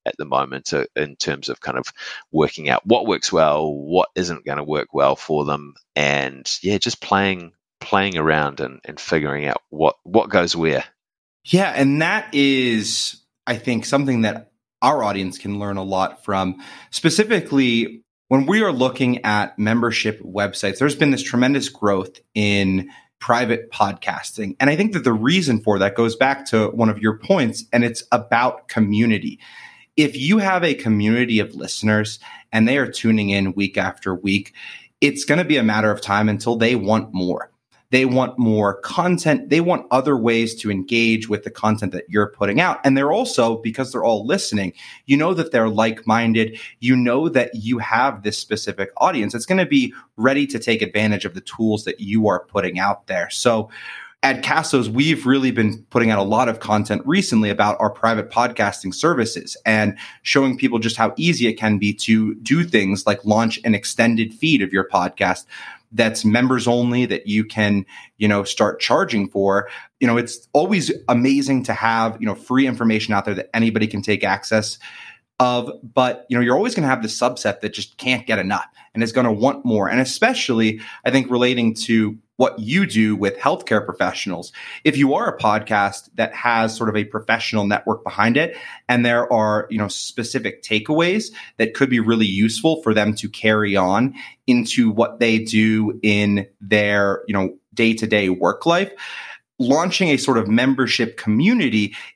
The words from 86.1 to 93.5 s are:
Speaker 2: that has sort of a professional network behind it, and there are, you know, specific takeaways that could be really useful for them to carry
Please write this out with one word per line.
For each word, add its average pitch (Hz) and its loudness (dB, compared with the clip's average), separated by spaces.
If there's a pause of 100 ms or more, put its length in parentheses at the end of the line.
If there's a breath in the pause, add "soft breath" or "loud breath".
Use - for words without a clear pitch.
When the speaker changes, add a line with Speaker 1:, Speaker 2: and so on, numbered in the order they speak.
Speaker 2:
that - -2
has 113 0
sort 117 -4
of 104 -2
a 104 0
professional 107 -2
network 101 -2
behind 113 0
it, 165 -2 (320 loud breath)
and 120 2
there 120 0
are, 107 0
you 110 -4
know, 101 -2
specific - -6
takeaways 165 0 (240 loud breath)
that 113 0
could 135 2
be 123 2
really 110 2
useful 110 0
for 110 0
them 107 2
to 104 -6
carry 107 0